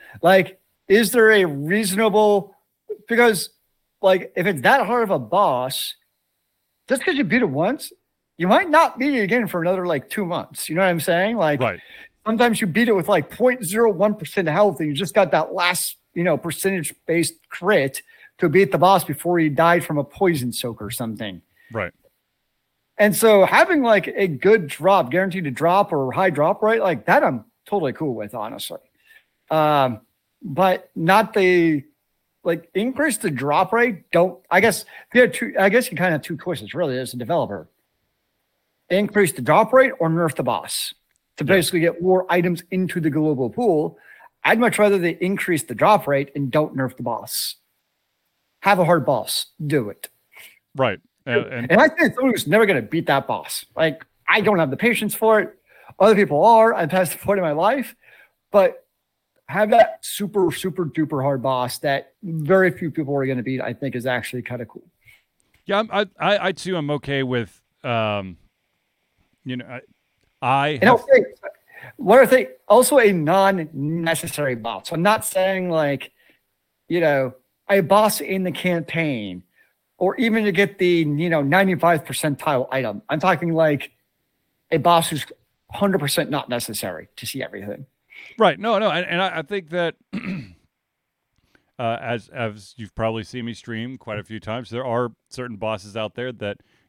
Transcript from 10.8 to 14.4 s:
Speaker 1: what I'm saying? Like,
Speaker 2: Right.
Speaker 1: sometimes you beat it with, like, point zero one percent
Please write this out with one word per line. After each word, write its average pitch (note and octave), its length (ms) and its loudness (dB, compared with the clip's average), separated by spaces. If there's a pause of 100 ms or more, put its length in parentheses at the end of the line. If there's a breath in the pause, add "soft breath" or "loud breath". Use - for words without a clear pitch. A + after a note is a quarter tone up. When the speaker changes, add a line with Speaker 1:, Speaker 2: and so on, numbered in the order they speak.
Speaker 1:
what F#3+ 60 4
I'm E3+ 120 0
saying? F#3+ 360 0
Like, D#3 240 0
Speaker 2:
Right. G#2+ 200 -2 (440 loud breath)
Speaker 1:
sometimes A3+ 360 2
you A3 60 -2
beat A3 220 2
it A#3 40 4
with, F3 160 0
like, F3+ 220 2
point B3 340 0
zero A3 260 2
one G3+ 240 0
percent F3+ 340 -4